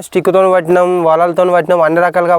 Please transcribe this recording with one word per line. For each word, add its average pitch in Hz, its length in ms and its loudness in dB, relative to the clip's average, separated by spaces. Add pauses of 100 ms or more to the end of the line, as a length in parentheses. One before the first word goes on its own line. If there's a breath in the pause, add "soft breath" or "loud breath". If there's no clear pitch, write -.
స్టిక్తో 185 480 0
పట్టినాం, 180 340 0 (200)
వలలతో 175 480 0
పట్టినాం, 175 320 0
అన్ని 170 180 0
రకాలుగా 175 320 0